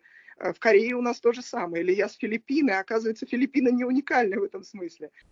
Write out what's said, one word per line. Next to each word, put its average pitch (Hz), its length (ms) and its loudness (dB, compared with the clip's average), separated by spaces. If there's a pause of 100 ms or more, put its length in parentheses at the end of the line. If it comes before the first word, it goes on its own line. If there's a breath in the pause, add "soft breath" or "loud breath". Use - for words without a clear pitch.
(380 loud breath)
э, - 140 -4
в - 60 -10
Корее 226 360 4
у 247 80 -2
нас 240 180 -2
то 233 120 2
же 247 100 -8
самое, 170 420 -6
или 185 80 2
я 202 160 2
с - 80 -14
Филиппины, 247 540 -2
а 190 100 0
оказывается, 226 460 -4
Филиппины 254 440 2
не 247 140 0
уникальны 254 540 0
в 202 60 -2
этом 196 200 -10
смысле. 170 460 -14 (220 soft breath)